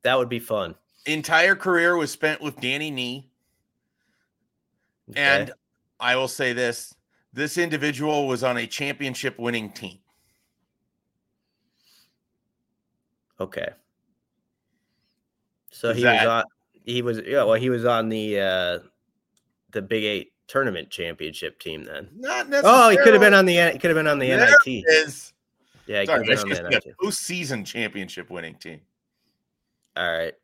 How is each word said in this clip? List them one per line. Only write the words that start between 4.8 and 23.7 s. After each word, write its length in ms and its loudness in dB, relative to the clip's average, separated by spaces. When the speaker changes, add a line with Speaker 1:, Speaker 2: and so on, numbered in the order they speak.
Speaker 1:
Okay. 100 -8
Speaker 2:
And 320 0
I 180 0
will 120 -2
say 240 -2
this, 420 -4
this 240 -6
individual 720 -2
was 160 -4
on 140 0
a 80 -8
championship 720 -8
winning 320 -6
team. 280 -16
Speaker 1:
Okay. 300 -8
So 200 -6
Speaker 2:
Is 60 -2
Speaker 1:
he 80 -2
was 180 4
Speaker 2:
that 40 4
Speaker 1:
on, 180 0
he 160 -4
was, 240 -4
yeah, 200 0
well, 100 4
he 160 0
was 160 -2
on 240 0
the, 280 -4
uh, 400 -2
the 100 -6
Big 240 -4
Eight 280 -6
tournament 420 -4
championship 680 -10
team 260 -12
then. 300 -16
Speaker 2:
Not 340 -8
Speaker 1:
Oh, 280 10
he 80 6
could 160 8
have 60 8
been 120 8
Speaker 2:
necessarily. 20 6
Speaker 1:
on 120 8
the, 260 4